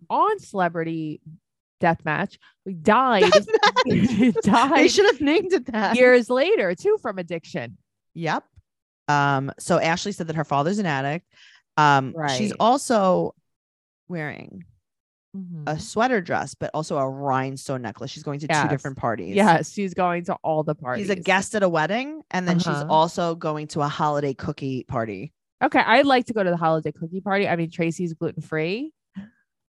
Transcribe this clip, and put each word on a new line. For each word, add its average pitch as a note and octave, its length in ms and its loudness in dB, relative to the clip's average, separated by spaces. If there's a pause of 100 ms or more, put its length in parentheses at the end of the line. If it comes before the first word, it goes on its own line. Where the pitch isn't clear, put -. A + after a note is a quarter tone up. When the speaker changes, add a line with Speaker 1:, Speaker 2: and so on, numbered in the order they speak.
Speaker 1:
on F#4 300 0
Celebrity E3 840 -4 (580)
Deathmatch E3 580 -2 (440)
died, A3 500 4
Speaker 2:
Deathmatch. G#4 1080 4
Speaker 1:
<laughs> - 0 -
died B3+ 360 4
Speaker 2:
They D4+ 100 8
should G4 180 4
have G4+ 160 2
named D#4+ 320 2
it B3 140 -2
that. A3 280 0
Speaker 1:
years B3 340 6
later B3+ 460 2
too G#4 260 0
from G3+ 180 -6
addiction. E3 580 -8 (380)
Speaker 2:
Yep. E3 280 -4 (640)
Um, C#3+ 520 2
so F3 200 0
Ashley F3 320 0
said F3 160 -8
that D#3+ 80 -6
her D#3 80 -2
father's D3 360 0
an G3+ 60 -2
addict. C#3+ 400 -4 (520)
Um, C#3+ 360 6 (220)
she's B2 160 -2
Speaker 1:
Right. - 80 -8
Speaker 2:
also G#3 720 2 (760)
wearing E3 580 -10 (720)
Speaker 1:
Mm-hmm. F3 300 -14
Speaker 2:
a D#3 120 -4
sweater A3+ 420 0
dress, B2+ 340 -6
but - 180 -8
also D#3 240 -4
a C3+ 100 0
rhinestone C3+ 760 -4
necklace. A#2 260 -10
She's D#3 140 -16
going C#3+ 160 -8
to D3+ 80 -8
two E3+ 60 -2
Speaker 1:
Yes. D3+ 180 2
Speaker 2:
different C3+ 260 -6
parties. G#2+ 380 -4
Speaker 1:
Yes, A3 360 4
she's F#3+ 220 -6
going F3 320 -2
to F3+ 160 -6
all D#3 220 -2
the D#3 100 -2 (220)
Speaker 2:
She's G3+ 100 -6
a F#3 40 -2
Speaker 1:
parties. F#3 140 -4
Speaker 2:
guest F#3 300 0
at G#3+ 80 -2
a F#3+ 80 4
wedding, A3 600 -4
and F3+ 160 -4
then F3 100 0
she's E3+ 100 -2
Speaker 1:
Uh-huh. D3 240 -4
Speaker 2:
also E3 440 2
going D#3 320 -6
to D#3 140 -4
a C#3+ 60 2
holiday D3 460 -2
cookie C3+ 520 -6
party. A2+ 460 -6 (320)
Speaker 1:
Okay, D4 160 0
I'd C4 280 4
like B3+ 200 2
to A#3+ 60 -6
go G#3+ 80 0
to F#3 80 0
the F3 80 0
holiday D#3+ 340 0
cookie E3 300 -10
party. G3 260 0
I E3 100 0
mean, E3 120 -4
Tracy's E3 460 -4
gluten-free. E3+ 760 -6 (840)